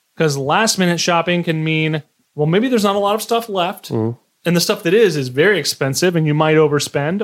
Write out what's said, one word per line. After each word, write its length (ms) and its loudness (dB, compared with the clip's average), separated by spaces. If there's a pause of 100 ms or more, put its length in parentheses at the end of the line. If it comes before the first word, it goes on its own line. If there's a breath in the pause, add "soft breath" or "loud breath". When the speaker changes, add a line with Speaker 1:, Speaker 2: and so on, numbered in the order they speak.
(160)
Speaker 1:
'cause 220 0
last-minute 640 0
shopping 420 0
can 220 -4
mean, 360 -2 (320)
well, 140 -2
maybe 220 2
there's 160 2
not 100 0
a 40 -2
lot 160 0
of 60 -4
stuff 280 -4
left, 400 -6
Speaker 2:
Mm-hmm. 280 -4 (280)
Speaker 1:
and 100 0
the 60 2
stuff 220 -2
that 100 0
is, 240 4
is 100 -2
very 320 2
expensive, 560 -2
and 100 2
you 80 2
might 220 2
overspend, 680 0